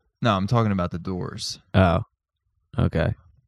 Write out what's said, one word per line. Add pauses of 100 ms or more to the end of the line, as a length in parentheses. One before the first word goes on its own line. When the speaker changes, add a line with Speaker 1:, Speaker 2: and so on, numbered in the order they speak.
(200)
Speaker 1:
No,
I'm
talking
about
The
Doors. (140)
Speaker 2:
Oh, (760)
okay. (340)